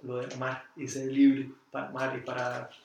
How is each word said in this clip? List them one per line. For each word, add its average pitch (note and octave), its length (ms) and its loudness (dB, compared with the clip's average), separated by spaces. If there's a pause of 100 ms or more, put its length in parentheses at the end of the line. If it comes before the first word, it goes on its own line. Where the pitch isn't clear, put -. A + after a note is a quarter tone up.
lo B2 160 -6
de B2 140 -6
amar C3 320 -6 (120)
y C#3 100 -8
ser C3+ 240 -4
libre C3+ 400 6 (220)
para - 160 -6
amar C3 280 -4
y B2 40 -6
para B2 500 -6 (140)